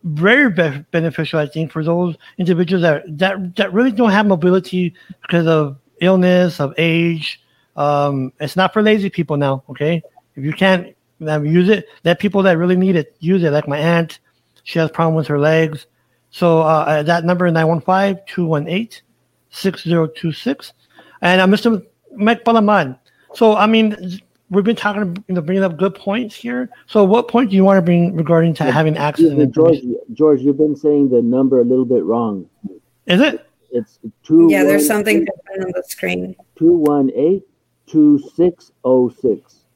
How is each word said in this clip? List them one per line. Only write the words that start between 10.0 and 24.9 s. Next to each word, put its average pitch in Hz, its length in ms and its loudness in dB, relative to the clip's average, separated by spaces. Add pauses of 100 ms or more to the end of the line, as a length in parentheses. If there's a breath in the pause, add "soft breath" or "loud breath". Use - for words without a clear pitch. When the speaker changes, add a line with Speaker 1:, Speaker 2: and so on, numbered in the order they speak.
Speaker 1:
If 135 80 -12
you 151 80 -6
can't, 185 420 0 (320)
um, 151 180 -4
use 175 240 2
it, 202 200 0 (160 soft breath)
let 170 160 0
people 202 240 -2
that 185 120 2
really 180 200 0
need 185 180 2
it 156 240 -4
use 180 240 0
it, 160 80 0
like 147 160 -2
my 143 120 -4
aunt. 170 420 -2 (420)
She - 160 -6
has 160 120 0
problems 160 260 0
with 156 120 -2
her 147 120 -2
legs. 156 460 0 (440)
So, 165 300 2
uh, 156 260 2
uh, 151 160 0
that 165 220 0
number 180 220 0
is 175 60 0
nine 160 140 2
one 160 140 0
five, 190 460 -2
two 180 200 -4
one 160 220 -4
eight, 202 340 -8 (480)
six - 320 -6
zero 165 240 0
two 160 240 -8
six. - 420 -8 (500 soft breath)
And, 185 180 4
uh, 185 60 4
Mister 208 360 0 (320)
Mike 226 300 -2
Palaman. 208 540 2 (360)
So, 214 220 4
I 208 100 2
mean, 208 540 -2 (300)
we've 196 140 0
been 220 120 0
talking, 202 520 -6